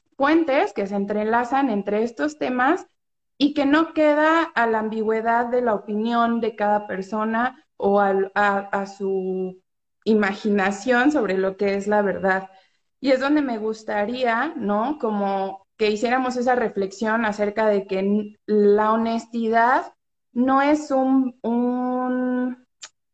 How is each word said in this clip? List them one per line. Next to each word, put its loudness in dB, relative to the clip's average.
puentes 2
que -4
se -6
entrelazan 0
entre -2
estos -4
temas 0
y 2
que 0
no 2
queda 2
a -2
la 0
ambigüedad 0
de 0
la 2
opinión 0
de -4
cada 0
persona -4
o 2
al, 0
a, 2
a -4
su -6
imaginación 2
sobre 0
lo -2
que 0
es -4
la 2
verdad. 0
Y 2
es 2
donde 2
me -2
gustaría, -2
¿no? -2
Como -4
que 0
hiciéramos -2
esa 2
reflexión -2
acerca -2
de 0
que -4
n-, -2
la 4
honestidad 0
no 2
es 2
un, 2
un, -2